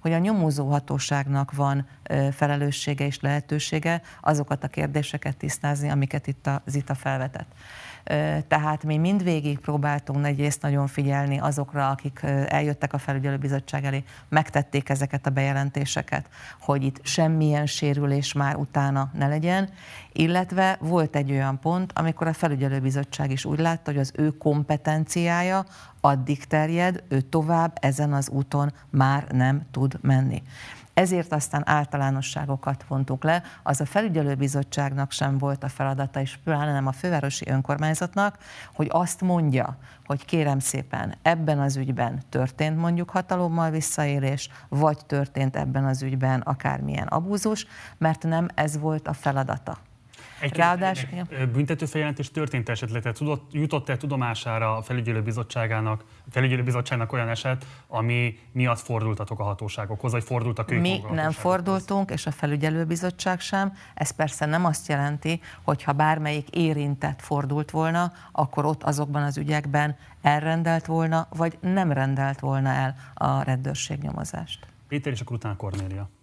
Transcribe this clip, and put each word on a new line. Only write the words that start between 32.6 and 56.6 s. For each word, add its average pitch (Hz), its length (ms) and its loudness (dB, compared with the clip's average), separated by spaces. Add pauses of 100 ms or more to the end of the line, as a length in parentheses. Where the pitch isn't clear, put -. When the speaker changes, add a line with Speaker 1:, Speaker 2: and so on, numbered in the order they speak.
Speaker 1:
vontunk 135 360 -2
le. 170 180 4 (200)
Az 139 180 0
a 147 60 0
felügyelőbizottságnak 139 1200 0
sem 139 280 0
volt 139 260 -2
a 131 40 -4
feladata, 135 520 -2
és 135 240 -4
pláne 151 280 0
nem 135 140 0
a 135 60 0
fővárosi 143 560 -2
önkormányzatnak, 156 880 0 (360)
hogy 156 160 0
azt 170 300 0
mondja, 156 560 2 (300)
hogy 143 180 -4
kérem 147 340 2
szépen, - 640 -2
ebben 160 360 4
az 139 180 2
ügyben 131 520 -2
történt 151 500 0
mondjuk 170 320 0
hatalommal 175 600 0
visszaélés, 143 800 0 (200)
vagy 147 380 4
történt 135 500 0
ebben 135 280 0
az 135 180 0
ügyben 131 380 2
akármilyen 139 640 -2
abúzus, 202 600 -2 (320)
mert 160 240 2
nem 165 320 0
ez 151 240 0
volt 151 300 -2
a 147 40 -4
feladata. 135 640 -2 (640)
Speaker 2:
Egy 139 160 -2
Speaker 1:
Ráadásul 175 520 2
Speaker 2:
kérdés, 170 300 -8
ö, 131 80 0
büntető 147 400 0
feljelentés 147 440 -2
történt 135 380 -2
esetleg? 117 340 -4
Tehát 117 140 -4
tudott, 147 360 -4
jutott-e 147 440 -2
tudomására 117 800 0
a 113 60 -6
felügyelőbizottságának, 110 1200 -2 (260)
felügyelőbizottságnak 123 840 0